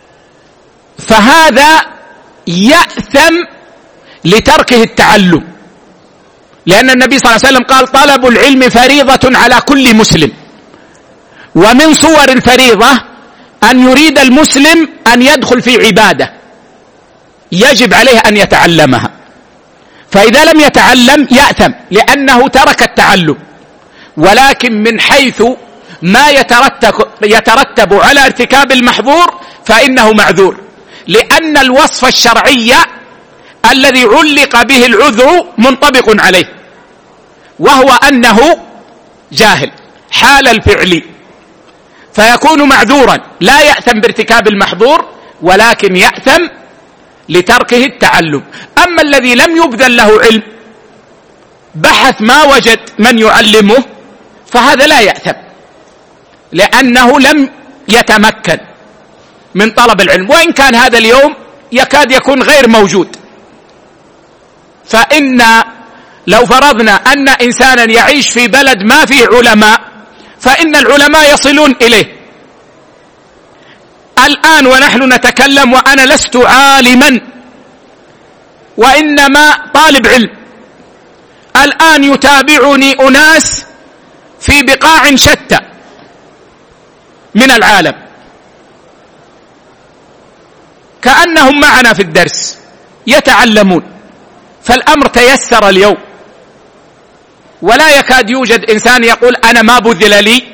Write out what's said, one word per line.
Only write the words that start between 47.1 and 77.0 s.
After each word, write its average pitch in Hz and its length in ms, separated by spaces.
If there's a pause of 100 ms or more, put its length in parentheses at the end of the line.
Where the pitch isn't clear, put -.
لتركه 240 560
التعلم. 160 580 (400)
أما 349 180
الذي 269 340
لم 330 220
يبذل 254 380
له 214 280
علم 220 180 (1300)
بحث 247 460
ما 254 220
وجد 233 360 (200)
من 233 200
يعلمه 220 640 (680)
فهذا 254 360
لا 294 140
يأثم 185 320 (1200)
لأنه 247 680
لم 277 300 (400)
يتمكن 214 680 (1000)
من 214 160
طلب 240 300
العلم، 185 280
وإن 330 220
كان 269 240
هذا 240 220
اليوم 254 380 (360)
يكاد 262 400
يكون 262 320
غير 269 240
موجود. 202 480 (1700)
فإن 233 800 (640)
لو 220 180
فرضنا 233 680
أن 277 160
إنسانا 247 540
يعيش 226 460
في 240 180
بلد 254 360
ما 269 220
فيه 240 280
علماء 220 480 (580)
فإن 311 360
العلماء 285 580
يصلون 285 480
إليه. 226 340 (2000)
الآن 302 420
ونحن 262 460
نتكلم 254 600
وأنا 269 400
لست - 220
عالما 254 840 (1600)